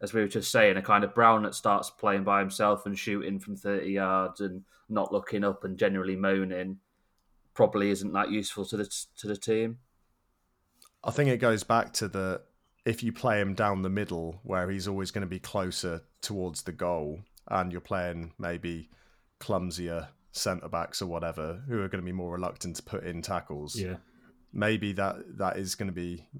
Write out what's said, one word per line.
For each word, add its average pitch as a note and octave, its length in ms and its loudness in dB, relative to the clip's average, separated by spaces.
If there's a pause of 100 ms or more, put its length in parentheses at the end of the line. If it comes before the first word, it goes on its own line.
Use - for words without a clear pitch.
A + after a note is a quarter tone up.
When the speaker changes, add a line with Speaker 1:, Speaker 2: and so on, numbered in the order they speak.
Speaker 1:
as G#2 140 -6
we A2+ 60 4
were G#2 80 2
just - 240 -2
saying, G#2+ 240 8
a F#2+ 60 0
kind G2+ 200 6
of G2 120 -2
Brown A2+ 280 8
that G2+ 120 -2
starts - 360 2
playing G2 320 2
by G2+ 160 4
himself G2 480 2
and G2+ 120 -4
shooting G2+ 420 -2
from G2+ 160 -8
thirty G2 360 -2
yards F#2+ 480 2
and F#2+ 220 -4 (260)
not G#2 240 0
looking G2+ 300 0
up G2 220 0
and F#2+ 120 -6
generally F#2+ 380 2
moaning F#2+ 640 0 (760)
probably G2+ 360 6
isn't F#2+ 220 0
that G2+ 180 2
useful G2+ 360 -4
to A2 100 -4
the, G2+ 120 -2 (280)
to - 100 -10
the G#2 100 -2
team. A2+ 420 0 (1200)
Speaker 2:
I - 80 -2
think C#3+ 200 4
it A#2+ 80 4
goes A2+ 260 4
back A2+ 300 2
to G#2+ 140 -2
the, F#2 340 -2 (420)
if A#2 180 0
you A#2 100 0
play A2 280 2
him G2 140 0
down G2+ 280 2
the F#2 60 0
middle F#2 560 -2
where F#2 260 0
he's G2 160 -4
always G2 240 -4
gonna G2+ 160 -4
be F2+ 140 -6
closer F2+ 640 -4 (200)
towards F#2 400 -6
the F2+ 100 -8
goal, E2 480 -2 (280)
and F#2 240 0
you're F2 80 -6
playing F2 580 -4
maybe E2+ 520 -6 (500)
clumsier F2 680 -4 (240)
centre F2+ 360 -4
backs E2+ 320 -4
or F#2+ 60 -4
whatever E2 600 -6
who A#2 140 -2
are F#2+ 80 -2
gonna F#2 140 -4
be F2+ 100 -6
more F2+ 200 -4
reluctant F2+ 440 -6
to - 60 -10
put - 220 -8
in E2+ 180 -6
tackles. D2+ 540 -6
Speaker 3:
Yeah. F#2 200 -4 (560)
Speaker 2:
Maybe G#2 400 0
that, F#2+ 460 -4
that F#2 180 0
is F#2+ 180 -4
gonna G2 180 -4
be, F2 340 -8 (140)